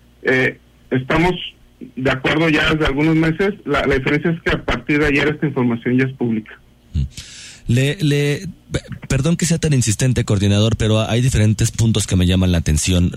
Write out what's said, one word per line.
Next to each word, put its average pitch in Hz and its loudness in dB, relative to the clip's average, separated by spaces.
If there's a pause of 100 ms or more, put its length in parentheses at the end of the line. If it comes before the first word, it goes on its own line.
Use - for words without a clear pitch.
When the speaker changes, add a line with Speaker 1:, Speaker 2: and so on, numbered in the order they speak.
(240)
Speaker 1:
Eh, 127 0 (320)
estamos 160 0 (440)
de - -6
acuerdo 151 0
ya 151 2
desde 156 0
algunos 147 2
meses. 160 0 (100)
La, 139 -2
la 139 2
diferencia 147 0
es 165 -8
que 180 -2
a 156 -2
partir 139 -2
de 151 2
ayer 139 0
esta 151 -2
información 123 0
ya 131 2
es 131 -2
pública. 113 -4 (360)
Speaker 2:
Mm. 71 -2 (680)
Le, 131 0
le, 143 0 (240)
pe-, 151 -4 (280)
perdón 139 0
que - -4
sea 165 0
tan 156 0
insistente, 123 2
coordinador, 104 2
pero 110 2
hay 110 0
diferentes 110 2
puntos 110 0
que - -2
me 92 4
llaman 92 2
la 85 2
atención. 85 2